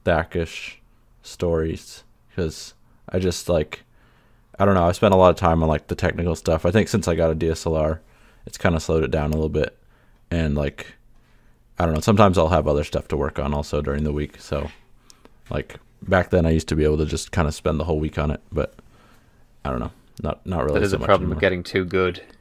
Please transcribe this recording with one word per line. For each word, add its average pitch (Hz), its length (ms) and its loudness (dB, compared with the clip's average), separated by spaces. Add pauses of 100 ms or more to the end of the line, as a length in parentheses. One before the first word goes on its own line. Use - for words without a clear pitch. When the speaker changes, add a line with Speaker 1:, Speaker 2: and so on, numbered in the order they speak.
Speaker 1:
Thakish - 800 -4 (400)
stories, 82 840 -4 (320)
'cause - 380 -6 (340)
I 95 120 -4
just, 92 280 -2
like, 82 360 -2 (760)
I 98 80 2
don't 98 100 4
know, 90 120 4
I 87 40 4
spent 98 220 4
a 95 40 8
lot 92 120 8
of 85 80 6
time 82 260 4
on, 80 60 2
like, 76 180 -2
the - 80 -6
technical 85 400 -2
stuff. 80 300 0
I 87 60 0
think 104 180 2
since 101 180 -2
I 87 80 2
got 82 160 2
a 80 40 0
D 80 140 -2
S 80 160 -4
L 82 100 -2
R, 78 260 0 (440)
it's - 120 -14
kinda 82 220 0
slowed 80 240 0
it 64 80 -2
down 76 200 0
a 78 40 -2
little 78 140 0
bit, 78 280 -2 (540)
and, 80 240 0
like, 71 400 -6 (840)
I 87 80 0
don't 82 80 0
know, 78 80 -2
sometimes 101 360 4
I'll 80 120 4
have 78 180 2
other 73 160 2
stuff - 260 -6
to 78 80 -2
work 71 220 -4
on 71 140 -4
also 73 280 -4
during 71 220 -4
the 76 100 -2
week, 73 280 -6
so, 73 280 -6 (800)
like, - 280 -8 (240)
back 90 280 0
then 87 160 4
I 82 60 4
used 80 180 2
to 78 60 -2
be 76 80 2
able 76 140 2
to 78 80 0
just - 260 -6
kinda 78 200 0
spend 80 280 -2
the 73 60 -4
whole 80 140 -2
week 78 180 -6
on 73 140 0
it, - 100 -6 (100)
but - 220 -4 (920)
I 71 40 -6
don't 64 100 -4
know. 57 120 -8 (300)
Not, - 240 -6
not 85 200 -2
really 73 140 0
Speaker 2:
That 85 60 2
is 98 60 0
Speaker 1:
so 95 60 0
Speaker 2:
a - 20 -4
Speaker 1:
much - 80 -6
Speaker 2:
problem 92 220 4
with 76 80 -4
Speaker 1:
anymore. - 40 -8
Speaker 2:
getting 92 220 2
too 95 220 -2
good. 90 360 0 (200)